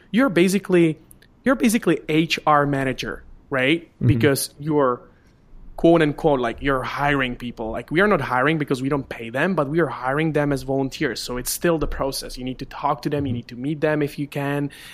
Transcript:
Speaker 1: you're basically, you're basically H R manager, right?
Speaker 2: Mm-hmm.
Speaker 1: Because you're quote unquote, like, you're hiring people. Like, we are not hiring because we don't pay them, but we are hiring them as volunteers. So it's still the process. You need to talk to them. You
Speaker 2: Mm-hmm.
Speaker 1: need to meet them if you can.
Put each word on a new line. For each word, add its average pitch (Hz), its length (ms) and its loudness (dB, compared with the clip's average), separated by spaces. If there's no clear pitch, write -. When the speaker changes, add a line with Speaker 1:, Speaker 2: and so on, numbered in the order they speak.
Speaker 1:
you're 254 200 2
basically, 180 680 2
you're 262 100 4
basically 214 440 2
H 156 380 2
R 147 180 6
manager, 131 560 -4
right? 139 320 2
Speaker 2:
Mm-hmm. - 240 -4
Speaker 1:
Because 135 520 2
you're 143 420 0
quote 165 260 6
unquote, 147 360 2
like, 120 220 -4
you're 131 220 0
hiring 135 520 -2
people. 113 360 -8
Like, 110 180 -10
we 156 120 2
are 208 60 4
not 190 140 2
hiring 127 380 2
because 131 240 -2
we 135 60 -2
don't 139 200 -2
pay 113 220 -10
them, 165 240 0
but 147 120 0
we 156 120 -2
are 160 80 2
hiring 139 460 -2
them 147 200 0
as 131 80 -4
volunteers. 135 580 -4
So 123 180 -8
it's 123 120 -8
still 165 300 0
the 147 80 -2
process. - 500 -6
You 127 60 -12
need 127 160 -8
to 135 60 -10
talk 143 380 -4
to 160 60 -2
them. 143 160 -2
You 131 60 -4
Speaker 2:
Mm-hmm. 110 60 -4
Speaker 1:
need 120 100 -12
to 123 80 -16
meet 143 260 -6
them 151 220 2
if 143 160 -6
you 143 80 -4
can. 143 420 -4